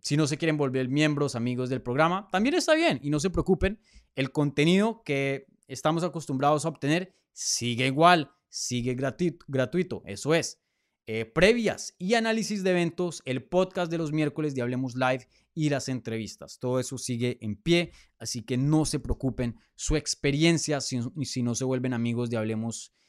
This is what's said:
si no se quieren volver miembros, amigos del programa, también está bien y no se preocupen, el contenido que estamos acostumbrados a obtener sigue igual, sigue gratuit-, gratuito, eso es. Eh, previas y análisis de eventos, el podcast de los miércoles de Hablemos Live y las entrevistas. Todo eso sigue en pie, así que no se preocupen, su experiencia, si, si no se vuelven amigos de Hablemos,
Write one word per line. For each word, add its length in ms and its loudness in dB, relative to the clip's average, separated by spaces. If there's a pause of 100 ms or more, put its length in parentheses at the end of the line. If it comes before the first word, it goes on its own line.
si 140 -2
no 100 4
se 100 -2
quieren 200 0
volver 320 0
miembros, 480 2
amigos 340 -2
del 120 -4
programa, 500 0
también 240 2
está 180 4
bien 260 2
y 100 -4
no 100 2
se 100 0
preocupen, 480 0 (380)
el 160 -2
contenido 720 2
que 420 -2 (220)
estamos 340 0
acostumbrados 600 0
a 40 0
obtener 460 -2 (180)
sigue 540 -2
igual, 460 4 (160)
sigue 480 -4
gratuit-, 500 -2
gratuito, 580 -2
eso 300 -2
es. 260 -2 (480)
Eh, 160 -2
previas 760 2
y 160 0
análisis 500 -2
de 80 4
eventos, 520 0
el 200 -4
podcast 480 0
de 60 -2
los 120 -2
miércoles 460 -2
de 60 -2
Hablemos 340 -4
Live 320 0 (260)
y 160 0
las 180 -2
entrevistas. 720 -8
Todo 220 0
eso 180 -6
sigue 420 -2
en 140 -4
pie, 380 0 (260)
así 240 -8
que 140 -2
no 280 4
se 140 -2
preocupen, 580 -4 (200)
su 180 -2
experiencia, 840 2
si, 180 -4 (240)
si 220 -4
no 100 0
se 100 -4
vuelven 280 -2
amigos 360 0
de 100 -2
Hablemos, 540 -4 (160)